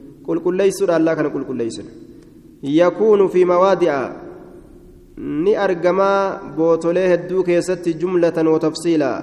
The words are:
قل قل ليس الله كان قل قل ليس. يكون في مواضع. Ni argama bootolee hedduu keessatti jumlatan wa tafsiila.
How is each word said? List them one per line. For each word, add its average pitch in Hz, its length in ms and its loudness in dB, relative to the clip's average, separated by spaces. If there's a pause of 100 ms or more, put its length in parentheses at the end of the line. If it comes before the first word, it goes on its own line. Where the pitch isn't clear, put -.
(280)
قل 165 120 -4
قل 180 160 -2
ليس 196 280 0
الله 165 300 2
كان 151 160 -2
قل 135 140 -6
قل 127 120 -8
ليس. 117 260 -6 (800)
يكون 180 640 4
في 180 180 2
مواضع. 180 480 2 (1300)
Ni 147 360 -2
argama 190 840 0 (160)
bootolee 165 560 2
hedduu 175 320 0
keessatti 175 500 -2
jumlatan 165 540 0
wa 156 120 2
tafsiila. 156 520 0 (120)